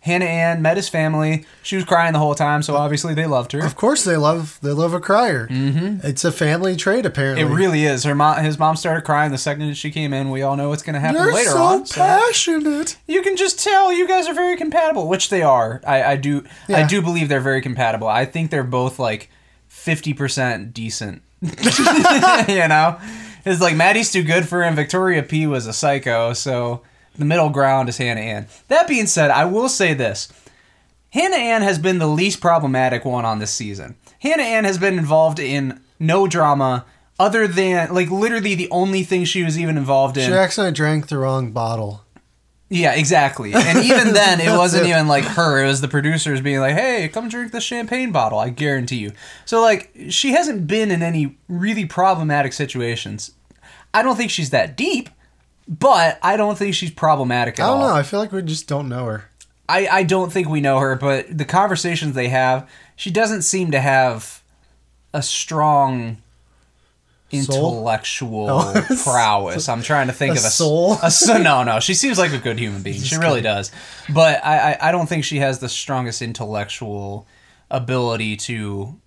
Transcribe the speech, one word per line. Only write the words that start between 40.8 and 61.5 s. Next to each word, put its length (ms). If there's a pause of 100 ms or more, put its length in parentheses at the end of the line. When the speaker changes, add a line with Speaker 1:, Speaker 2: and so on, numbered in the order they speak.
Speaker 2:
the 100
wrong 340
bottle. 520 (680)
Speaker 1:
Yeah, 220
exactly. 600
And 300
even 300
Speaker 2:
<laughs> 0
Speaker 1:
then, 260
it 60
Speaker 2:
That's 120
Speaker 1:
wasn't 280
Speaker 2:
it. 60
Speaker 1:
even, 160
like, 160
her. 400
It 40
was 140
the 60
producers 520
being 200
like, 160
"Hey, 360
come 160
drink 240
the 80
champagne 520
bottle, 260
I 120
guarantee 480
you." 140 (340)
So, 140
like, 320 (180)
she 240
hasn't 340
been 240
in 100
any 340 (120)
really 380
problematic 680
situations. 800 (600)
I 120
don't 120
think 140
she's 220
that 260
deep, 320 (580)
but 540
I 160
don't 220
think 160
she's 160
problematic 680
at 40
Speaker 2:
I 60
don't 120
Speaker 1:
all. 80
Speaker 2:
know. 60
I 80
feel 160
like 120
we 120
just 240
don't 200
know 180
her. 220 (400)
Speaker 1:
I, 200
I 160
don't 280
think 160
we 140
know 160
her, 180
but 400
the 100
conversations 680